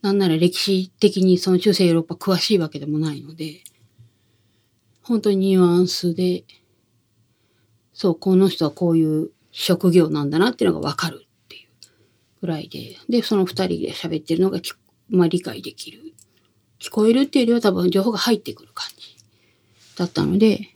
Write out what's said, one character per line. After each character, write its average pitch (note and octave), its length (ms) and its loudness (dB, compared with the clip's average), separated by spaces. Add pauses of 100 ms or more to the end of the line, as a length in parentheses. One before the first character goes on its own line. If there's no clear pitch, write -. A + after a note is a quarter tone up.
な G3 100 0
ん G3+ 60 2
な F#3+ 100 2
ら D#3+ 80 2
歴 F3 220 2
史 F#3 320 -2 (100)
的 F#3+ 220 2
に F#3 160 4
そ F#3 120 -2
の F3+ 80 4
中 G3+ 140 2
世 G3 140 2
ヨ E3+ 60 4
ー - 20 2
ロ E3 60 2
ッ - 20 -6
パ F3 140 -10
詳 F#3+ 220 -2
し - 160 0
い F#3+ 40 2
わ D#3 100 -2
け D3+ 100 -12
で C#3 80 -12
も D3+ 120 -4
な D#3 160 -4
い C3+ 80 -14
の D3+ 120 -18
で、 D#3 280 -14 (1400)
本 A3+ 180 -2
当 G#3+ 100 -2
に G3 60 2
ニ F#3+ 220 2
ュ F#3 40 6
ア F3 160 4
ン F3+ 80 4
ス F3 280 -4
で、 F3+ 300 -2 (1500)
そ - 180 -2
う、 E3 80 0
こ F#3+ 180 2
の F#3+ 120 6
人 F#3 160 -2
は D3 60 0
こ F3 200 -2
う E3 80 2
い D#3 260 0
う - 60 -12 (200)
職 F3+ 420 0
業 E3 180 6
な D3+ 140 -2
ん C#3 60 -2
だ D3+ 80 0
な G#3+ 120 4
っ - 40 -8
て - 100 -2
い - 20 4
う F3 60 2
の D#3 80 -4
が D3+ 80 -6
わ - 60 -6
か E3+ 160 -4
る - 160 -20
っ - 220 -20
て - 80 -20
い - 80 -20
う - 40 -20 (720)
ぐ F#3+ 60 -8
ら D#3+ 120 -4
い - 100 -14
で、 - 300 -16 (100)
で、 A#3 140 2
そ - 140 -2
の F#3+ 80 2
二 F#3 220 -4
人 E3+ 140 -4
で - 120 -6
喋 E3 280 -8
っ - 40 -20
て E3 100 -2
る E3+ 80 0
の F#3+ 80 2
が F3+ 100 -6
き-、 - 120 -12 (360)
ま F3+ 160 4
あ、 E3+ 40 2
理 F3+ 120 -2
解 G2 220 -12
で - 100 -14
き - 180 -18
る。 - 240 -20 (680)
聞 - 100 -14
こ G#3+ 160 0
え A#3 60 4
る B3+ 80 4
っ C#4+ 60 2
て C#4 120 -2
い B3 60 2
う - 20 0
よ - 20 -
り A#3 60 2
は A#3 60 0
多 G3+ 120 2
分 F3+ 180 0
情 F#3+ 120 0
報 A3+ 100 0
が G3 60 -6
入 A#3 180 0
っ - 40 -6
て - 120 -14
く - 120 -18
る - 100 -20
感 - 220 -10
じ - 200 -20 (800)
だ F3+ 100 -2
っ - 40 -8
た - 160 -2
の F#3 120 0
で G#3 380 2